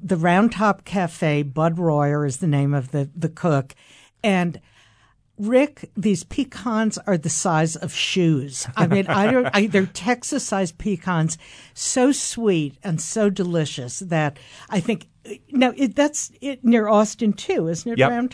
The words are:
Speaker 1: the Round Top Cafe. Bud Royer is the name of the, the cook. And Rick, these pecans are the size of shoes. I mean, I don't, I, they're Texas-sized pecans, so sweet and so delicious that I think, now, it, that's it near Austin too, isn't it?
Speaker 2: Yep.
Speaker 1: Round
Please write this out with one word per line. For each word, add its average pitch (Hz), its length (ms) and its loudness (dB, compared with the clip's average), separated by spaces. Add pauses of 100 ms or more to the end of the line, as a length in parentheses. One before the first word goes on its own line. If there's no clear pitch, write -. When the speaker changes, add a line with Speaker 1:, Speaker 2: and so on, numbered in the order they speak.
Speaker 1:
the 185 140 -2
Round 180 340 4
Top 202 320 0
Cafe. 160 600 0
Bud 156 360 0
Royer 147 460 2
is 135 120 -4
the 185 100 -2
name 143 260 2
of 135 180 -2
the, 143 240 -2
the 165 140 -4
cook. 147 440 -2 (480)
And 180 380 0 (800)
Rick, 254 600 0
these 196 260 0
pecans 220 840 -4
are 196 100 2
the 160 120 -4
size 165 460 0
of - 160 -8
shoes. 143 760 0 (100)
I - 80 4
mean, 190 220 0
I 208 240 2
don't, 254 220 2
I, 202 120 4
they're 190 220 2
Texas-sized 202 920 -4
pecans, 165 640 -2 (340)
so 262 380 2
sweet 185 720 -2
and 160 180 -2
so 208 300 0
delicious 170 680 -4
that 160 380 -2 (320)
I 190 100 -2
think, - 280 -4 (440)
now, 254 240 2
it, 254 200 -2
that's 294 440 -2
it 269 240 -8
near 233 240 4
Austin 214 460 2
too, 247 340 -2
isn't 165 260 -4
it? 226 40 -2
Speaker 2:
Yep. 135 140 4
Speaker 1:
Round 240 220 -2